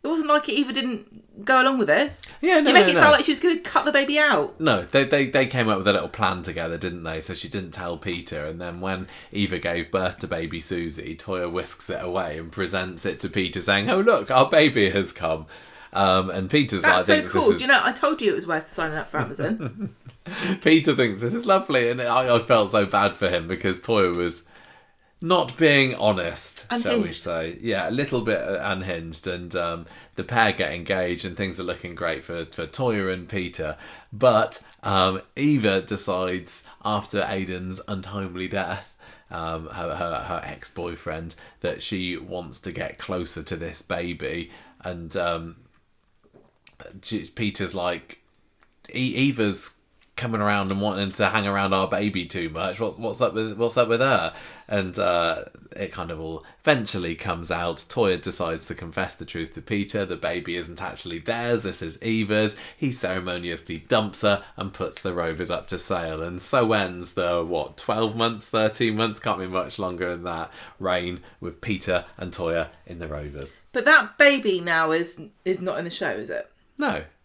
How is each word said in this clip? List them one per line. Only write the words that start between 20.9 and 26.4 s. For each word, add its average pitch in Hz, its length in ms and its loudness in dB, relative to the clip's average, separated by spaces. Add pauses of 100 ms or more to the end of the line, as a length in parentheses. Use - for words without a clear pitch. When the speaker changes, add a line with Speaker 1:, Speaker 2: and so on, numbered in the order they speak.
Speaker 2:
thinks 113 260 2
this 120 120 0
is 233 120 -2
lovely, 131 440 4
and 127 120 0
I, 120 360 4
I - 20 6
felt 110 300 6
so 104 160 4
bad 101 300 4
for 95 140 0
him 85 200 0
because 92 320 -2
Toya 95 340 4
was 87 300 -2 (760)
not 165 360 2
being 143 380 6
honest, 92 760 0